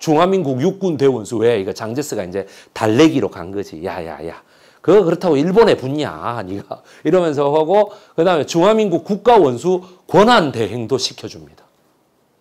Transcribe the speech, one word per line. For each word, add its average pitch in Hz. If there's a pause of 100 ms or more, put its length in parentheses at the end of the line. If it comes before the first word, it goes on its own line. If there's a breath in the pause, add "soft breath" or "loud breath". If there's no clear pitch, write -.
중화민국 160
육군 185
대원수. 123
왜? 110
이거 95
장제스가 113
이제 92 (240 loud breath)
달래기로 117
간 92
거지. 92
"야, 87
야, 78
야. - (380 soft breath)
그거 190
그렇다고 170
일본에 180
붙냐, 117
네가." - (220 soft breath)
이러면서 156 (100)
하고, 190 (240 loud breath)
그다음에 165
중화민국 196
국가원수 180 (260 loud breath)
권한 196
대행도 113
시켜줍니다. - (760)